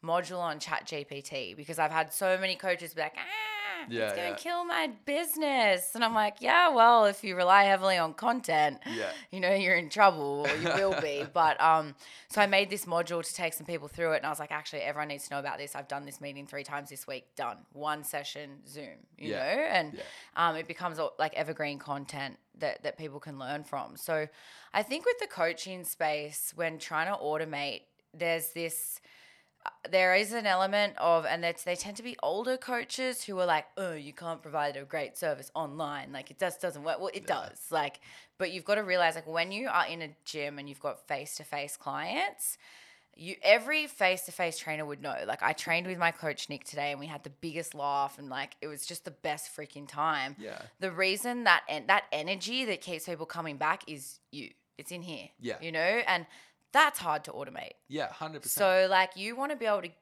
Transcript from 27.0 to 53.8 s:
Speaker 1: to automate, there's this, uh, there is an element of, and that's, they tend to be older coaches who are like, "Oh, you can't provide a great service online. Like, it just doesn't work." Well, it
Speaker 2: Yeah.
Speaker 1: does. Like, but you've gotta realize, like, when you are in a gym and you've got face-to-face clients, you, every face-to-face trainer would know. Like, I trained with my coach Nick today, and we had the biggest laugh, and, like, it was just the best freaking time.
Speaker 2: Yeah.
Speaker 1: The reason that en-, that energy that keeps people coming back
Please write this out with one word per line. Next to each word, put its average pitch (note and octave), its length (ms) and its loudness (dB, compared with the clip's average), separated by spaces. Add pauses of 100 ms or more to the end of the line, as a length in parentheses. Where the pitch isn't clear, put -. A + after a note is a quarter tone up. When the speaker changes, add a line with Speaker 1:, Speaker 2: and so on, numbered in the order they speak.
Speaker 1:
to G3+ 60 -4
automate, D3+ 640 -4 (300)
there's E3 400 -2
this, - 480 -6 (680)
uh, - 40 -4 (200)
there F#3 240 6
is G3+ 180 4
an A3+ 140 0
element G3+ 500 2
of, E3 300 4
and E3+ 180 0
that's, E3+ 200 -2
they F3+ 120 -2
tend G3+ 200 -10
to A3+ 60 -14
be A#3+ 200 -10
older A#3 340 0
coaches B3+ 680 -4
who G3 140 -6
are F3+ 60 4
like, D#3 220 4 (100)
"Oh, F#3 160 -4
you D3 200 -10
can't E3 280 -8
provide D3 360 -2
a C#3 100 -8
great D3 320 -6
service C#3+ 360 -4
online. C#3+ 580 -6
Like, C3 180 -12
it D3 80 -20
just F3+ 240 -2
doesn't D3+ 200 -6
work." D#3 160 0
Well, F#3+ 140 -4
it F#3+ 120 -8
Speaker 2:
Yeah. E3+ 100 -2 (140)
Speaker 1:
does. - 220 -14
Like, D3+ 300 -2 (380)
but F3+ 140 -2
you've F3+ 120 -8
gotta G#3 180 2
realize, F3 340 4
like, D#3+ 100 -10
when E3 260 0
you A3+ 160 -4
are E3+ 180 2
in E3 140 -6
a D3+ 140 -10 (100)
gym C#3+ 340 -6
and C#3+ 80 -12
you've C#3 140 -14
got - 260 -6
face-to-face D3 720 -6
clients, F#3+ 800 -4 (580)
you, F3 280 -10
every B3 440 6
face-to-face F#3 680 0
trainer D#3 300 -6
would C#3+ 160 -10
know. G#2+ 240 -6
Like, G#2+ 160 -4
I C#3+ 100 2
trained E3+ 340 -2
with F#3 120 -6
my E3 120 4
coach D#3 380 -6
Nick C#3+ 160 -10
today, D3 260 -4
and C#3 80 -6
we C#3+ 100 -10
had D3 140 -10
the C#3+ 60 -14
biggest D#3 460 -8
laugh, C#3 440 -2
and, C#3+ 120 -12
like, C3+ 320 -6
it C#3+ 40 -8
was D3 200 -10
just - 180 -12
the F3 60 -10
best D3+ 440 -8
freaking D3 320 -14
time. C#3+ 520 -2
Speaker 2:
Yeah. - 240 -12 (160)
Speaker 1:
The F#3 120 -4
reason G3+ 540 0
that F3 240 8
en-, D3+ 200 -4
that G3 240 6
energy F#3+ 520 -2
that G3+ 160 -2
keeps E3+ 240 -8
people D#3+ 220 -6
coming D#3+ 320 -8
back D#3 280 0